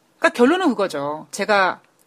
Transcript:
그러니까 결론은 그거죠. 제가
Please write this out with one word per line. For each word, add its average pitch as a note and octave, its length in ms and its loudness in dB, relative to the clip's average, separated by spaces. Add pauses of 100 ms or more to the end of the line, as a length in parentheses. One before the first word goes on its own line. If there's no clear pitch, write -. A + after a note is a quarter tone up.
(180)
그러니까 - 180 0
결론은 E4 320 2
그거죠. D#3 600 -4
제가 G3 500 0 (260)